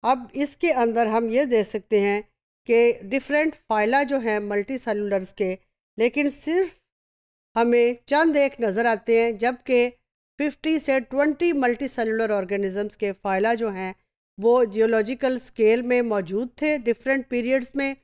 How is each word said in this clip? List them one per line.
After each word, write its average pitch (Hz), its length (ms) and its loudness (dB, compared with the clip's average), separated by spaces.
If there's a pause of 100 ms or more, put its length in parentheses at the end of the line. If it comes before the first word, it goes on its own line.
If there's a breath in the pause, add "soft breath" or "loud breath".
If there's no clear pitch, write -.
अब 247 300 0
इसके 294 380 -2 (100)
अंदर 233 240 2
हम 226 240 0
ये 269 160 2
देख 226 200 2
सकते 208 340 0
हैं 202 220 0 (440)
कि 233 260 4 (100)
डिफरेंट 285 520 -2 (140)
फाइला 226 360 2
जो 269 140 -2
हैं 226 220 -2
मल्टीसेलुलर्स 208 920 -4
के, 185 260 -4 (400)
लेकिन 247 300 0
सिर्फ 330 480 -2 (800)
हमें 240 400 2 (120)
चंद 302 280 2
एक 277 240 0
नज़र 220 260 0
आते 226 340 2
हैं, 233 180 0
जबकि 247 500 0 (500)
फिफ्टी 302 400 -2
से 262 220 0
ट्वेंटी 294 520 0
मल्टीसेलुलर 240 800 -2
ऑर्गेनिजम्स 196 640 -4
के 202 140 -4 (140)
फाइला 202 300 0
जो 220 160 -4
हैं 190 240 -8 (440)
वो 240 260 4
जियोलॉजिकल 226 760 0
स्केल 233 440 2
में 247 200 2
मौजूद 208 480 -2 (120)
थे 302 160 2
डिफरेंट 254 500 -2
पीरियड्स 247 480 -2
में 269 280 -2